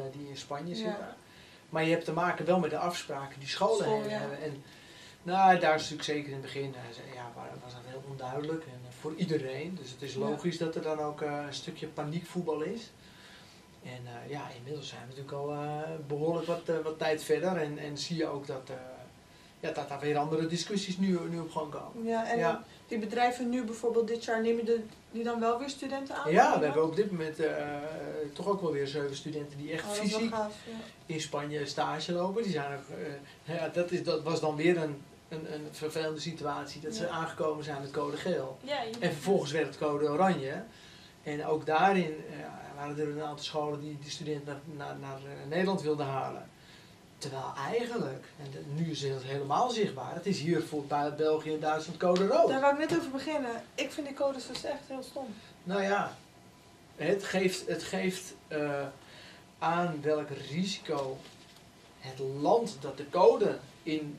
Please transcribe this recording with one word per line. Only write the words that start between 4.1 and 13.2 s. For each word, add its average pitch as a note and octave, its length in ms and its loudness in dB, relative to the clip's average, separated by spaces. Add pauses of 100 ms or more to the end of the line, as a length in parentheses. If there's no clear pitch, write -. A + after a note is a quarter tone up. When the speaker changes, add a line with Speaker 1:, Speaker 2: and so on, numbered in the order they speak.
Speaker 1:
hebben. D#3 240 -4
En, C#3+ 200 -6 (600)
nou, F#3 360 10
daar D#3 160 6
is D#3 60 4
natuurlijk D3+ 280 -6
zeker D3 180 0
in C#3 60 -8
het C3+ 100 -6
begin, C3+ 320 -4
eh, A#2+ 200 -12
ze-, A#2+ 200 -12
ja, B2 200 -10
wa-, - 140 -10 (160)
was B2 80 -14
dat B2 140 -14
heel C3 240 -10
onduidelijk C#3+ 540 -4
en, B2 240 -14
eh, - 120 -16
voor D#3 160 -6
iedereen. D3+ 640 0
Dus B2+ 100 -12
het - 120 -14
is C3+ 120 -8
Speaker 2:
Ja. C3 40 -4
Speaker 1:
logisch E3+ 400 0
dat E3 160 0
er E3 80 -4
dan D#3 160 0
ook, D3+ 220 -2
eh, D3 260 -2
een C#3 80 -8
stukje - 320 -8
paniekvoetbal D#3 760 -2
is. G#3 300 -4 (960)